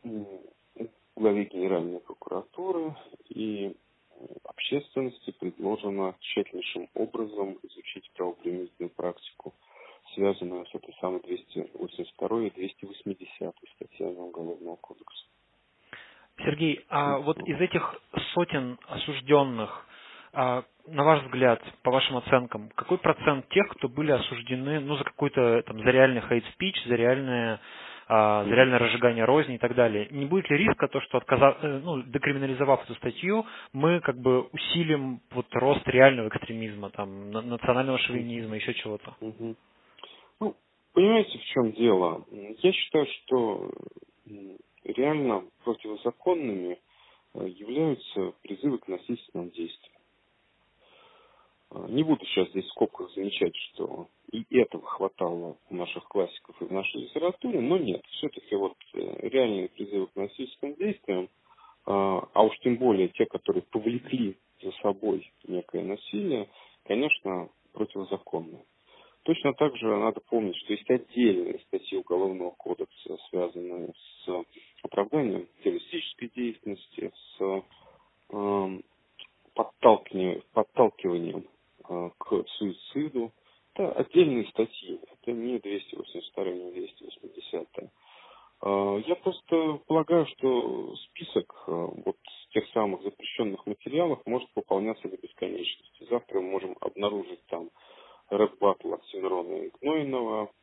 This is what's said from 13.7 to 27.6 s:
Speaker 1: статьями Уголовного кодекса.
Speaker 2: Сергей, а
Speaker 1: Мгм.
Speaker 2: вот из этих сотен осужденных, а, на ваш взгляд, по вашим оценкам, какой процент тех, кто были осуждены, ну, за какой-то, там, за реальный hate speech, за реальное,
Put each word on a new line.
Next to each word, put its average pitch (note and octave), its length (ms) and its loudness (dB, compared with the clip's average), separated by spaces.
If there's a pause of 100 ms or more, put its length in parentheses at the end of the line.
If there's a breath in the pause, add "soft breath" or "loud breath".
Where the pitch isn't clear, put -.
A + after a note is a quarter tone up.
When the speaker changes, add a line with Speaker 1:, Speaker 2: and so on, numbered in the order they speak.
Speaker 1:
статьями F2+ 400 -10
Уголовного E2+ 600 -10
кодекса. - 500 -20 (1120 loud breath)
Speaker 2:
Сергей, D3 500 -2
а C#3+ 300 0
Speaker 1:
Мгм. C#3 60 -4
Speaker 2:
вот D#3 220 0
из D3 140 -4
этих F3 400 -2 (340)
сотен C#3 440 -2 (100)
осужденных, C3 1000 2 (460 loud breath)
а, B2+ 320 0 (220)
на D3 180 0
ваш D3+ 200 8
взгляд, B2 380 4 (200)
по B2+ 80 4
вашим C3 260 2
оценкам, A#2+ 580 2
какой - 240 0
процент D3 520 2
тех, G3 200 4
кто - 180 -6
были D3 240 0
осуждены, B2+ 680 -2
ну, C#3+ 160 -4
за C#3+ 80 -4
какой-то, A#2+ 600 2
там, A2 180 -10
за B2 80 6
реальный B2+ 320 8
hate A#2 220 0 (140)
speech, F#3+ 300 -4
за A#2+ 80 4
реальное, A#2+ 640 2 (480 loud breath)